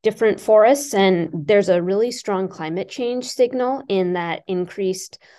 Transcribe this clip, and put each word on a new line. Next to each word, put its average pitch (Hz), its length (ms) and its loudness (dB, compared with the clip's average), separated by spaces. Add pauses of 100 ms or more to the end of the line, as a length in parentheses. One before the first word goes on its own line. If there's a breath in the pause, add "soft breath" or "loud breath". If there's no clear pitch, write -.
different 214 400 0
forests. 226 520 4
And 190 380 2
there's 175 380 2
a 175 120 2
really 202 300 -2
strong 190 380 -6
climate 170 400 -8
change 247 360 -6
signal 254 600 -2
in 185 260 -2
that 170 340 -6
increased, 185 720 -6 (200 soft breath)